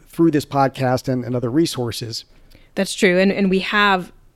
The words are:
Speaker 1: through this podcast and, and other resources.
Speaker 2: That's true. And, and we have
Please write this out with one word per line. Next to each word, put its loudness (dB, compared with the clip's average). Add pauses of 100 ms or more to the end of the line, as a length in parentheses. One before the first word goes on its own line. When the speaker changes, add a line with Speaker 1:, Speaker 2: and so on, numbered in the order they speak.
Speaker 1:
through 2
this 0
podcast -2
and, -2
and -4
other -2
resources. -4 (520)
Speaker 2:
That's -4
true. 2
And, 4
and 0
we 2
have 0 (220)